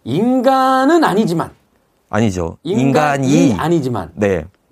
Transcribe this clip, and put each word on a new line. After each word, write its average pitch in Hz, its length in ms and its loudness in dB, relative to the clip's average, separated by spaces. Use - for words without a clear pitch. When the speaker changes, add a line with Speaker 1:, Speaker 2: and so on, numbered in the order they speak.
Speaker 1:
인간은 262 1000 2
아니지만. 170 460 -2
Speaker 2:
아니죠. 90 540 -2
Speaker 1:
인간이 139 840 2
Speaker 2:
인간이. 98 100 -2
Speaker 1:
아니지만. 131 540 -2
Speaker 2:
네. 98 300 -2